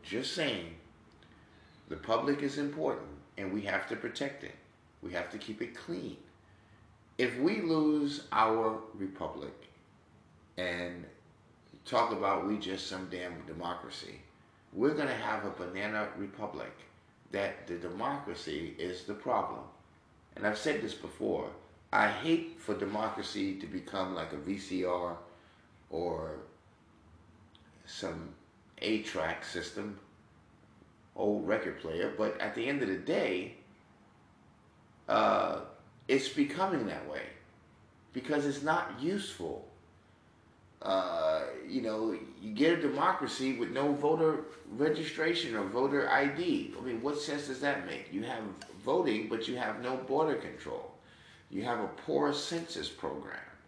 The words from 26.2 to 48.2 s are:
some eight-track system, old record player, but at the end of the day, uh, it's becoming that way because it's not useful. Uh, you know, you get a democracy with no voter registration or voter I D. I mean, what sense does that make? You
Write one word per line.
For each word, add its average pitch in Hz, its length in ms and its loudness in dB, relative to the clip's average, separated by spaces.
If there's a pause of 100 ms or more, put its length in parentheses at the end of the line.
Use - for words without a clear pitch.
some 82 500 -6 (460)
eight-track 90 600 0
system, 101 560 -6 (1160)
old 104 320 2
record - 320 0
player, 85 380 -2
but 107 240 2
at 107 120 -2
the 120 140 0
end 139 140 2
of 107 60 2
the 95 100 0
day, 98 580 0 (1500)
uh, 104 540 4 (460)
it's 135 200 4
becoming 151 580 2
that 71 220 -4
way 69 240 -6 (800)
because 143 320 0
it's 139 180 0
not 156 380 2
useful. 139 640 -2 (1160)
Uh, 85 640 2 (200)
you 110 140 0
know, 110 340 0 (280)
you 107 100 -4
get 156 260 6
a 143 40 0
democracy 135 760 2
with 117 120 0
no 139 240 4
voter 156 500 4 (280)
registration 156 840 2
or 101 80 2
voter 131 460 4
I 139 160 6
D. 147 520 0
I - 60 -8
mean, 117 160 -2
what 143 180 0
sense 143 280 -2
does 131 140 -4
that 139 260 2
make? 71 260 -6
You 104 120 -2